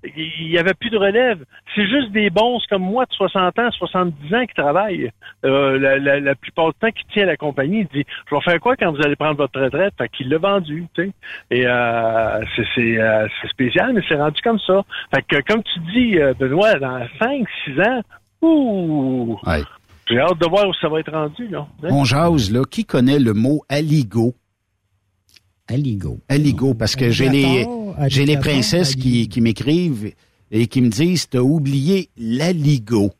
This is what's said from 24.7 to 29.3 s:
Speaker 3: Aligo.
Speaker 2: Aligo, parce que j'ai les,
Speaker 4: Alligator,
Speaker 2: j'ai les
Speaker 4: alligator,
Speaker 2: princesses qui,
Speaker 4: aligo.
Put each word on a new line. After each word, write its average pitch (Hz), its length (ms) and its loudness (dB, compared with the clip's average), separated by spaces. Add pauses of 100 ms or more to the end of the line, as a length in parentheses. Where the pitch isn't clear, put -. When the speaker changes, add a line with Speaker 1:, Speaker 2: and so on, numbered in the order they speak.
Speaker 3:
Aligo. 110 520 -4 (100)
Speaker 2:
Aligo, 135 440 2
parce 113 220 -2
que 127 160 2
j'ai 135 180 2
les, 139 160 4
Speaker 4:
Alligator, 196 500 0 (120)
Speaker 2:
j'ai 139 180 2
les 151 80 4
Speaker 4:
alligator, 143 180 0
Speaker 2:
princesses 139 440 0
qui, 127 240 0
Speaker 4:
aligo. 110 140 0